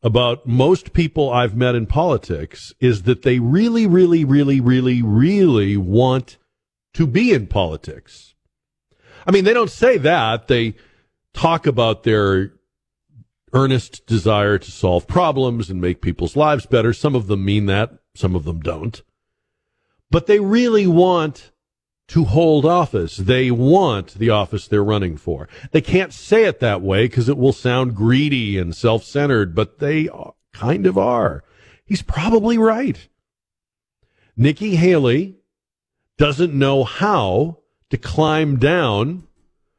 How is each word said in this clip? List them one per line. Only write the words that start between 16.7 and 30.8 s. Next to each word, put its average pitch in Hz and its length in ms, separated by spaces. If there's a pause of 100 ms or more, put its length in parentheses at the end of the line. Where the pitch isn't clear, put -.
Some 143 220
of 110 120
them 98 160
mean 101 220
that, 101 320 (180)
some 90 200
of 82 80
them 82 160
don't. 80 420 (1080)
But 165 160
they 208 120
really 214 480
want 175 640 (580)
to 165 140
hold 156 420
office. 147 520
They 127 340
want 127 600
the 113 160
office 104 380
they're 104 160
running 98 340
for. 73 320 (220)
They 156 100
can't 180 320
say 220 320
it 180 160
that 101 200
way 98 280
'cause 117 180
it 143 100
will 131 160
sound 127 420
greedy 120 640
and 85 180
self-centered, 113 760
but 107 260
they 151 280
a-, - 240 (220)
kind 127 320